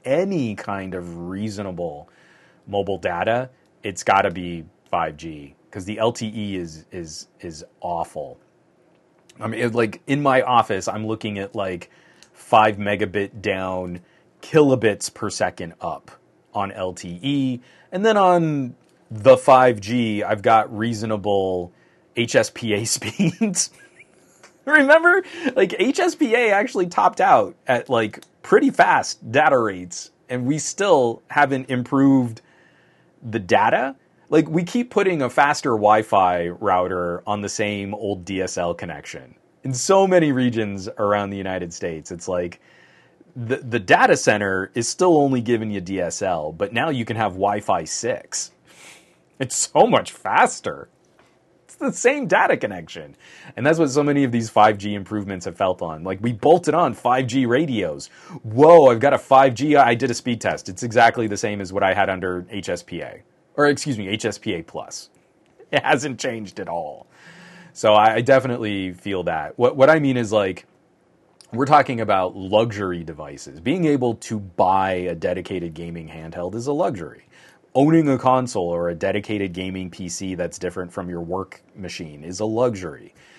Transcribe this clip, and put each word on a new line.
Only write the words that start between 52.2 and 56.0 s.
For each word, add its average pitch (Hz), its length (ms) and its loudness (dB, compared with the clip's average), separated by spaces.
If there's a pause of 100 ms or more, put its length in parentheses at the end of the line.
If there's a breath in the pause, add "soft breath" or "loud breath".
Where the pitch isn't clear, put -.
data 180 300 2
connection. 82 600 -10 (400 loud breath)
And 117 100 -2
that's 160 120 4
what 151 120 2
so 147 140 2
many 143 180 2
of 131 80 0
these 117 200 -2
five 107 280 6
G 104 160 -6
improvements 98 520 -8
have 87 100 -10
felt 92 260 -2
on. 80 220 -10